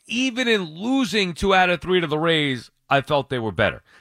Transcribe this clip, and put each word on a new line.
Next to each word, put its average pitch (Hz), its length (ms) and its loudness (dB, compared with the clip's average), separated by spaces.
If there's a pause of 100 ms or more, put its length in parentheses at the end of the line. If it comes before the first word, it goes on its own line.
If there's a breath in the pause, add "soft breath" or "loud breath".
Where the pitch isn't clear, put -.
even 240 420 -2
in 214 140 2
losing 190 720 -2
two 196 200 2
out 185 160 4
of 175 100 -2
three 180 200 0
to 170 60 0
the 151 120 -2
Rays, 151 520 0 (200)
I 139 100 4
felt 143 300 -2
they 131 80 -2
were 110 140 -4
better. 92 300 0 (180 soft breath)